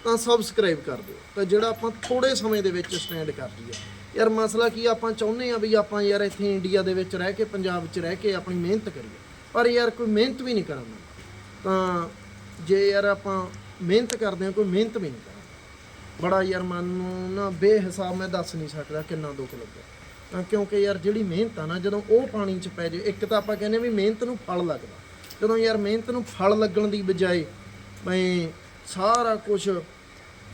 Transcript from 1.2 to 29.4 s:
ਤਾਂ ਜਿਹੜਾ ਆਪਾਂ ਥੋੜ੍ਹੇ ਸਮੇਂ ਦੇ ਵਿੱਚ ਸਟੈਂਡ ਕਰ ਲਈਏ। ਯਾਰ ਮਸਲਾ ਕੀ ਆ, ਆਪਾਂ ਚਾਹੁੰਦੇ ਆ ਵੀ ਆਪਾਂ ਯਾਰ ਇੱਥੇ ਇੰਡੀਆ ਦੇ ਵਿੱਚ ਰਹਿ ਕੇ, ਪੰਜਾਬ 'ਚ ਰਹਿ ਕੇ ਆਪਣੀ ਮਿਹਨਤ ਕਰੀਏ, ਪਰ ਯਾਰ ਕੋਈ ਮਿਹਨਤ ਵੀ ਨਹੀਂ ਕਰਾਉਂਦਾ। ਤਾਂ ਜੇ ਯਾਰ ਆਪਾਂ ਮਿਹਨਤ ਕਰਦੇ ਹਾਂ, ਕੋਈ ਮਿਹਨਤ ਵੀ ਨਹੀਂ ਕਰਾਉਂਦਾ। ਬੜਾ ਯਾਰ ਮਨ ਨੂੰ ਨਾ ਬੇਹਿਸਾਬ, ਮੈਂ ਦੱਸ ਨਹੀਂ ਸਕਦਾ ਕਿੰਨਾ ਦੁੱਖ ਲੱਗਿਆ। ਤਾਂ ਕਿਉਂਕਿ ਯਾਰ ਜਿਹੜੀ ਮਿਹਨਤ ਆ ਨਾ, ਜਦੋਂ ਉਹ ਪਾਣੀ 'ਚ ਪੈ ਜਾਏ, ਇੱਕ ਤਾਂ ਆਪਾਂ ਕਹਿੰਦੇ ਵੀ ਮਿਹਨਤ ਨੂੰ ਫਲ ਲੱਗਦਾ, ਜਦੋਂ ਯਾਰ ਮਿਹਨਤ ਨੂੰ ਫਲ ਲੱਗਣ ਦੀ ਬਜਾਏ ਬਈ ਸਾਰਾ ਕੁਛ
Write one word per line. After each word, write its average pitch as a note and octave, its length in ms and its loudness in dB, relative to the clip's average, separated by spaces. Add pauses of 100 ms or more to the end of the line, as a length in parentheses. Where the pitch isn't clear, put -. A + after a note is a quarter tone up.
ਤਾਂ G3 100 0
ਜਿਹੜਾ G#3 240 4
ਆਪਾਂ A3+ 220 -2
ਥੋੜ੍ਹੇ B3+ 440 0
ਸਮੇਂ G#3+ 280 0
ਦੇ F#3+ 80 2
ਵਿੱਚ F3 240 -4
ਸਟੈਂਡ D#3+ 360 -6
ਕਰ C3+ 160 -8
ਲਈਏ। A2+ 260 -12 (420)
ਯਾਰ A3 140 6
ਮਸਲਾ A3 400 2
ਕੀ A3+ 160 -4
ਆ, A#3 60 6
ਆਪਾਂ A3+ 200 0
ਚਾਹੁੰਦੇ A3+ 400 -2
ਆ A#3 60 0
ਵੀ G#3+ 160 2
ਆਪਾਂ G#3 280 4
ਯਾਰ G3+ 200 2
ਇੱਥੇ G3+ 340 0
ਇੰਡੀਆ F#3+ 260 2
ਦੇ F#3 120 0
ਵਿੱਚ F#3 220 -2
ਰਹਿ F#3 180 -2
ਕੇ, G#3+ 100 -2
ਪੰਜਾਬ F#3 500 -2
'ਚ F#3 60 -2
ਰਹਿ E3+ 160 -2
ਕੇ G3 180 0
ਆਪਣੀ F#3 220 -4
ਮਿਹਨਤ G3 340 0
ਕਰੀਏ, A#2+ 280 -14 (360)
ਪਰ A#3+ 140 6
ਯਾਰ A#3+ 220 4
ਕੋਈ A3+ 180 -4
ਮਿਹਨਤ A3+ 340 2
ਵੀ B3 120 -2
ਨਹੀਂ G3+ 100 2
ਕਰਾਉਂਦਾ। B2 340 -8 (680)
ਤਾਂ F#3 460 0 (580)
ਜੇ G3 220 6
ਯਾਰ G3 140 4
ਆਪਾਂ G3 420 0 (380)
ਮਿਹਨਤ A3 320 2
ਕਰਦੇ F#3+ 300 -2
ਹਾਂ, G3 60 -2
ਕੋਈ G#3 140 2
ਮਿਹਨਤ G#3+ 320 0
ਵੀ F3+ 120 -4
ਨਹੀਂ A#2 120 -12
ਕਰਾਉਂਦਾ। G2+ 200 -20 (800)
ਬੜਾ F#3 200 4
ਯਾਰ F#3 220 0
ਮਨ F3 200 -4
ਨੂੰ F#3 480 -4
ਨਾ G3 180 -2
ਬੇਹਿਸਾਬ, F#3 680 2
ਮੈਂ F#3 140 -4
ਦੱਸ F3 260 -4
ਨਹੀਂ D#3 120 -6
ਸਕਦਾ D3+ 340 -8
ਕਿੰਨਾ D#3 300 -6
ਦੁੱਖ C3+ 220 -10
ਲੱਗਿਆ। A#2+ 300 -16 (480)
ਤਾਂ F3+ 120 -4
ਕਿਉਂਕਿ G3+ 340 0
ਯਾਰ G3+ 200 4
ਜਿਹੜੀ G#3 260 2
ਮਿਹਨਤ G3+ 360 0
ਆ D#3 60 -4
ਨਾ, F3 140 -4
ਜਦੋਂ G3+ 300 0
ਉਹ A#3+ 180 8
ਪਾਣੀ G3 320 -2
'ਚ F3+ 80 -8
ਪੈ E3+ 220 -4
ਜਾਏ, E3+ 120 -6
ਇੱਕ G#3 240 -2
ਤਾਂ G#3 120 2
ਆਪਾਂ G#3 180 0
ਕਹਿੰਦੇ G#3+ 220 0
ਵੀ A#3+ 120 0
ਮਿਹਨਤ G#3+ 340 2
ਨੂੰ A#3+ 140 -4 (100)
ਫਲ F3+ 100 -2
ਲੱਗਦਾ, E3 380 -4 (460)
ਜਦੋਂ A3 160 4
ਯਾਰ A3+ 200 4
ਮਿਹਨਤ A3 340 0
ਨੂੰ A#3+ 120 -2
ਫਲ G3+ 360 4
ਲੱਗਣ G#3 280 2
ਦੀ G3+ 140 0
ਬਜਾਏ F#3 440 2 (600)
ਬਈ F#3 420 2 (400)
ਸਾਰਾ A3 480 2
ਕੁਛ G#3 340 0 (840)